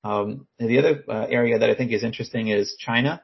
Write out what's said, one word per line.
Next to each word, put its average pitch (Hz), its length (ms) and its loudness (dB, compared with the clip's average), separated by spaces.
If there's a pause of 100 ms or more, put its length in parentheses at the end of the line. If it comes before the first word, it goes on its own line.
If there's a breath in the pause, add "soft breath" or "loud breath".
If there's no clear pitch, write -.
Um, 104 440 -4 (120)
and 117 100 -2
the 123 100 6
other, 151 280 2
uh, 110 220 -4
area 117 300 2
that 113 100 4
I 110 60 4
think 123 160 -4
is 107 120 -2
interesting 113 440 -4
is 104 320 0
China. 127 440 0